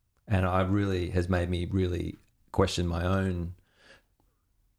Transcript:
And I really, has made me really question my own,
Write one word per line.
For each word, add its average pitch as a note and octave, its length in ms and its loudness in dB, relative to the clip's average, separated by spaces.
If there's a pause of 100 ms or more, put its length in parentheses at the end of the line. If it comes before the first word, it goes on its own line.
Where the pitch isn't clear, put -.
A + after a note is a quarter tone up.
(260)
And F#2+ 180 2
I F#2 180 2
really, F#2+ 480 0
has F2 200 0
made F2 180 2
me F2 220 -2
really F2+ 460 -2 (360)
question - 360 2
my F2 180 -2
own, F2+ 480 0 (1200)